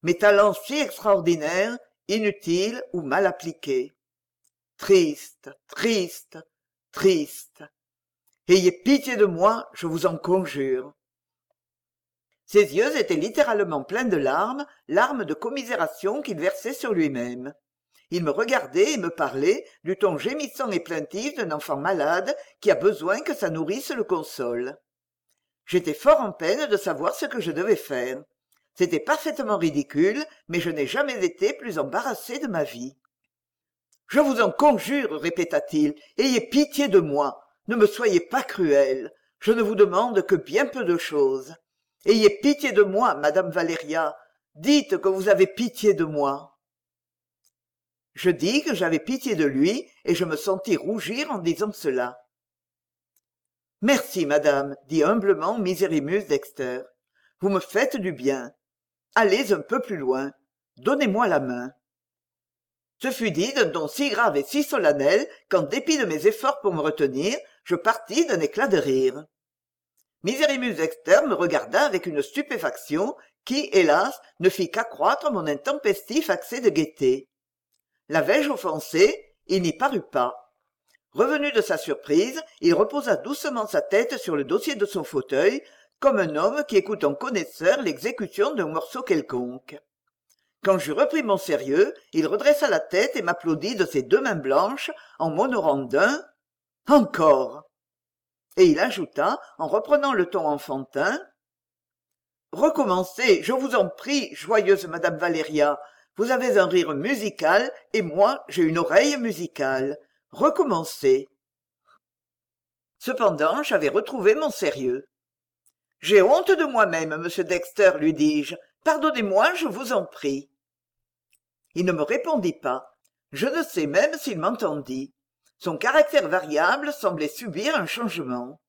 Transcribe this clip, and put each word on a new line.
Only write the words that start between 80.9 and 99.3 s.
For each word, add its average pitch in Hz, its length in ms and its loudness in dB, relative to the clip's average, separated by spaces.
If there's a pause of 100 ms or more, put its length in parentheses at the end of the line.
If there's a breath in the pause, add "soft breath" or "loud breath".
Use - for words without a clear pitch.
Revenu 285 400 0
de 226 100 2
sa 170 160 -2
surprise, 165 640 0 (200 loud breath)
il 170 120 6
reposa 220 420 0
doucement 247 520 -6
sa 160 140 -2
tête 233 360 0
sur 170 180 -4
le 143 80 0
dossier 180 320 -2
de 208 100 -2
son 190 180 -6
fauteuil, 151 600 0 (360 soft breath)
comme 269 200 4
un 160 160 0
homme 226 320 0
qui 220 100 2
écoute 196 260 0
en 139 120 2
connaisseur 196 640 -2
l'exécution 208 720 -4
d'un 208 140 -2
morceau 160 340 -6
quelconque. 131 760 -4 (840)
Quand 190 140 2
j'eus 151 160 -4
repris 294 300 0
mon 202 140 0
sérieux, 180 560 0 (180 soft breath)
il 156 160 0
redressa 277 400 2
la 165 120 2
tête 220 360 0
et 254 60 -2
m'applaudit 170 540 -2
de 185 100 2
ses 143 160 -2
deux 127 180 4
mains 254 160 -2
blanches 165 560 0 (280 loud breath)
en 160 100 0
m'honorant 170 480 0
d'un « 156 460 0 (640)
Encore !» 156 760 4 (920)
Et 185 80 8
il 160 140 6
ajouta, 196 600 -2 (180 loud breath)